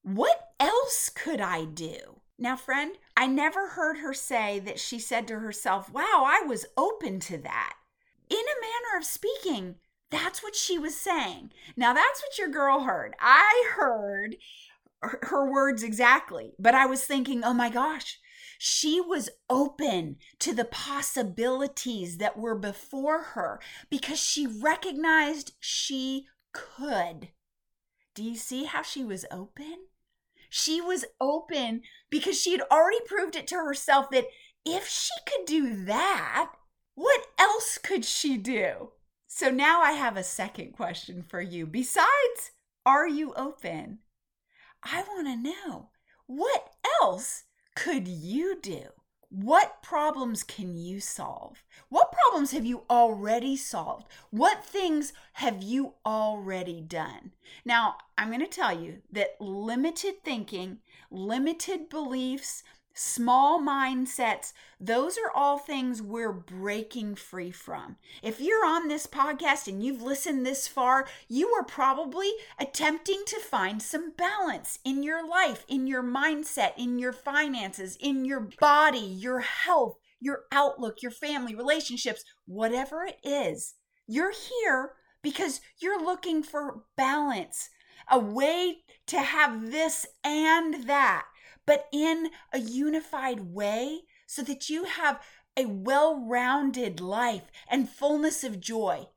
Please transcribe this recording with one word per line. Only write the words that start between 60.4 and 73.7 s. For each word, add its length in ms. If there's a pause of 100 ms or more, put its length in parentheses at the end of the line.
limited 800
beliefs, 760 (320)
small 640
mindsets, 920 (260)
those 400
are 160
all 240
things 440
we're 320
breaking 840
free 360
from. 440 (260)
If 200
you're 240
on 240
this 180
podcast 640
and 120
you've 200
listened 440
this 220
far, 400 (220)
you 240
are 100
probably 720 (240)
attempting 720
to 120
find 420